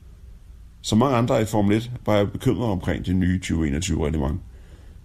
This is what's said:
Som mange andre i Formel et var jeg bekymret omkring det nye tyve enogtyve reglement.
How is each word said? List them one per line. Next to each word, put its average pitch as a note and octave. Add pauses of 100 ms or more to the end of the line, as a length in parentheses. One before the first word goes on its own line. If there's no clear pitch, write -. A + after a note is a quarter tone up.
(840)
Som A2
mange C3
andre A#2+
i -
Formel G#2
et A#2+ (160)
var G#2
jeg G2+
bekymret B2
omkring F2
det F2+
nye F#2
tyve E2
enogtyve D#2+
reglement. D2 (640)